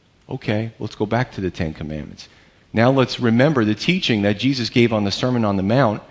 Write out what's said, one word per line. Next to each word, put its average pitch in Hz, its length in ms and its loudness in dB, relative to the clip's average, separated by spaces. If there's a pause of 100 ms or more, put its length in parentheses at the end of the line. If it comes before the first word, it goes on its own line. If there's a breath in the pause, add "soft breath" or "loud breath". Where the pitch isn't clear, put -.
(300)
Okay, 113 480 -4
let's 107 160 -8
go 110 100 -4
back 113 280 -2
to 101 100 -8
the 90 80 -2
Ten 80 240 -4
Commandments. 76 520 -12 (460 soft breath)
Now 113 180 4
let's 131 300 0
remember 123 460 4
the 104 80 2
teaching 127 480 0
that 101 160 0
Jesus 127 320 -2
gave 117 240 4
on 107 100 0
the 98 60 0
Sermon 123 340 0
on 101 140 0
the 92 40 0
Mount, 113 380 2 (100)